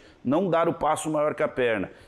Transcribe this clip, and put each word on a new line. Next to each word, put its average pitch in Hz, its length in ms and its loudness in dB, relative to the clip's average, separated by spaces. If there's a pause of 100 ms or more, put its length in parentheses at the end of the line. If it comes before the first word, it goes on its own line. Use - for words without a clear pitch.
(240)
não 165 260 0
dar 165 200 2
o - 40 0
passo 151 360 -2
maior 151 260 0
que 151 80 -2
a 147 40 2
perna 113 420 0 (180)